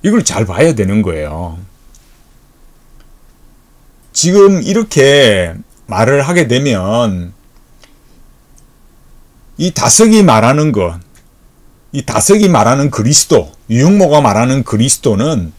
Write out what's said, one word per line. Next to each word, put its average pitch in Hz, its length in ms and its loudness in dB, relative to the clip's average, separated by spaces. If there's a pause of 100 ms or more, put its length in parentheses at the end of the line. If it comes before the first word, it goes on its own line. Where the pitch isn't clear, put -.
이걸 208 220 0
잘 104 220 -4
봐야 113 300 0
되는 104 260 -2
거예요. 80 580 -8 (2500)
지금 190 500 2
이렇게 139 880 2 (340)
말을 113 340 0
하게 160 260 -2
되면 107 880 -2 (2250)
이 170 140 -4
다석이 220 520 2
말하는 139 480 2
것, 87 260 -4 (920)
이 139 140 -8
다석이 196 420 2
말하는 135 420 0
그리스도, 117 600 0 (180)
유형모가 151 520 2
말하는 120 420 0
그리스도는 113 960 -2